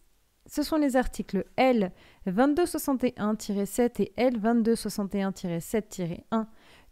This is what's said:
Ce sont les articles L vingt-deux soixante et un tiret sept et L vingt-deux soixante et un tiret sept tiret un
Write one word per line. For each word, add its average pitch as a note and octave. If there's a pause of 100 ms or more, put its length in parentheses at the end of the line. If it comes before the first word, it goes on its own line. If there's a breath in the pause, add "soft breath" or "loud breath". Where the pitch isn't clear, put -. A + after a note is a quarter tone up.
(460)
Ce -
sont D#4
les C#4+
articles - (100)
L B3 (360 soft breath)
vingt-deux C#4+
soixante C#4+
et B3
un G#3+
tiret G3+
sept A#3+
et -
L B3
vingt-deux A3+
soixante G3+
et G3
un G3
tiret E3+
sept G#3+
tiret -
un A3 (440 soft breath)